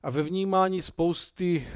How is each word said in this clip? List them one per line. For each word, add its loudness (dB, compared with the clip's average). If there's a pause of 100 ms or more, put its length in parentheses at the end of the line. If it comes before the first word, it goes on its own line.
A -4
ve 0
vnímání 2
spousty -2